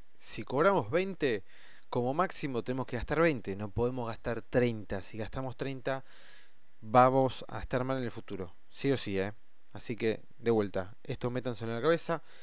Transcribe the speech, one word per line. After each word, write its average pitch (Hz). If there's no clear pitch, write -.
Si -
cobramos 147
veinte, 151
como 127
máximo 151
tenemos 127
que 127
gastar 147
veinte, 135
no 107
podemos 120
gastar 113
treinta. 110
Si -
gastamos 123
treinta, 135
vamos 127
a -
estar 127
mal 131
en 127
el 113
futuro, 95
sí -
o 131
sí, 101
¿eh? 95
Así 113
que, 110
de 117
vuelta, 98
esto 127
métanselo 117
en 117
la 117
cabeza. 165